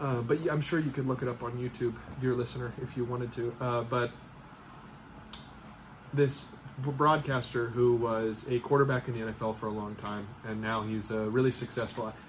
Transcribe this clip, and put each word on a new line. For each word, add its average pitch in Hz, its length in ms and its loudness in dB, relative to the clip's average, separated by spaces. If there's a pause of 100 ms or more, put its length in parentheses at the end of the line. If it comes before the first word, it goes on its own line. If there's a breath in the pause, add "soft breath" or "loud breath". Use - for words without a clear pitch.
uh, 131 180 2
but 143 220 4
y-, 160 100 2
I'm 151 80 2
sure 165 180 2
you 151 140 2
could 131 160 0
look 123 140 0
it 123 80 0
up 120 120 -4
on 120 120 -4
YouTube, 123 420 0 (240)
dear 127 160 4
listener, 120 460 -2
if 127 160 -6
you 120 80 2
wanted 120 260 -2
to. 117 300 -2
Uh, 120 220 2
but 120 280 2 (2000)
this 139 340 4 (360)
b-, 143 80 0
broadcaster 135 760 2
who 120 260 6
was 113 540 0
a 123 100 4
quarterback 135 480 4
in 123 60 -2
the 113 80 -4
N 110 80 -4
F 110 120 -8
L 110 120 0
for 110 140 -6
a 107 40 -2
long 104 240 -4
time, 104 320 -6 (180)
and 110 160 -4
now 110 220 0
he's, 110 280 -2
uh, 110 180 0
really 127 220 6
successful. 113 640 -4 (160 loud breath)